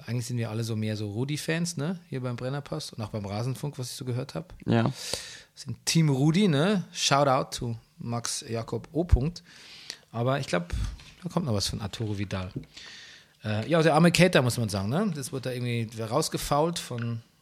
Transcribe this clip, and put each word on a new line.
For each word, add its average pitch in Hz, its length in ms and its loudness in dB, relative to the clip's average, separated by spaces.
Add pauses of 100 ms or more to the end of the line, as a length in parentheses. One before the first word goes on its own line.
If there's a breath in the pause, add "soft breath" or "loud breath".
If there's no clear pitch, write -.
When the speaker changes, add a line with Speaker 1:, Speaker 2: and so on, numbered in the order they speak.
Speaker 1:
eigentlich 120 200 -2
sind 123 120 -2
wir 113 120 -2
alle 113 140 -2
so 113 100 -4
mehr 107 220 0
so 104 160 -4
Rudi-Fans, 151 640 -2
ne? 170 320 -4
Hier 135 120 -6
beim 123 160 -4
Brennerpass 139 560 -6
und 117 100 -8
auch 104 80 -6
beim 101 160 -6
Rasenfunk, 123 520 -4
was 123 120 -6
ich - 60 -10
so - 80 -10
gehört 127 300 -4
hab. 165 200 -8 (120)
Speaker 2:
Ja. 117 240 4 (640 loud breath)
Speaker 1:
Sind - 300 -12
Team 160 240 6
Rudi, 156 400 6
ne? 170 440 4
Shout 143 360 4
out 131 260 2
to 117 220 -4 (220)
Max 117 500 -4
Jakob 113 440 -4
O. 160 120 0
Punkt. 170 380 4 (680 loud breath)
Aber 127 300 0
ich 131 60 -6
glaub, 170 260 -2 (500 loud breath)
da 175 60 -6
kommt 165 180 -2
noch 117 80 0
was 98 140 0
von 107 120 -4
Arturo 104 380 -4
Vidal. 95 320 -6 (920 loud breath)
Äh, 107 260 -2
ja, 165 120 4
der 156 120 6
arme 170 160 8
Keita, 170 320 6
muss 123 160 0
man 117 100 -2
sagen, 98 200 -2
ne? 175 260 -2
Das 143 180 -8
wurde 131 100 -6
da 127 100 -6
irgendwie 120 360 -2 (140)
rausgefoult 151 800 0
von, 117 420 -6 (200)